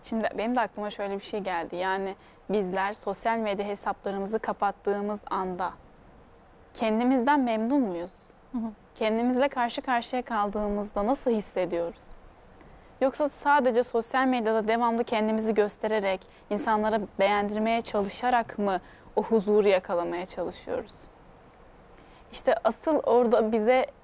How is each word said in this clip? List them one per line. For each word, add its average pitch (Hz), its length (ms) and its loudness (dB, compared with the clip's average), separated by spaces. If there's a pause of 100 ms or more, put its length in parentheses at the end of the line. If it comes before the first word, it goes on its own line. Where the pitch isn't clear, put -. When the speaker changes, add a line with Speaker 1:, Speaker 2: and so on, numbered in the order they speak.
Speaker 1:
Şimdi 220 240 -2 (100)
benim 226 180 -2
de 254 60 2
aklıma 208 280 -4
şöyle 202 300 -6
bir - 40 -12
şey - 160 -6
geldi. 180 360 -6
Yani 190 400 -2 (340)
bizler 190 440 0
sosyal 226 440 -4
medya 208 280 -2
hesaplarımızı 202 760 -4
kapattığımız 202 840 -2 (100)
anda 185 400 -4 (1000)
kendimizden 247 680 2
memnun 240 420 0
muyuz? 180 300 -4 (400)
Speaker 2:
Hı 262 60 -6
hı. 220 40 -4 (340)
Speaker 1:
Kendimizle 240 520 2
karşı 247 340 -2
karşıya 247 400 -2
kaldığımızda 208 840 -2
nasıl 269 240 0
hissediyoruz? 175 680 -2 (1000)
Yoksa 277 280 2
sadece 254 540 4
sosyal 247 440 0
medyada 220 400 2
devamlı 233 360 2
kendimizi 220 500 0
göstererek, 208 680 0 (280)
insanlara 214 500 2 (200)
beğendirmeye 208 640 2
çalışarak 226 800 -2
mı 196 200 0 (360)
o 214 80 2
huzuru 208 440 4
yakalamaya 180 580 0
çalışıyoruz? - 680 -6 (1400)
İşte - 320 2
asıl 294 360 0
orada 226 520 4
bize 233 340 4 (180)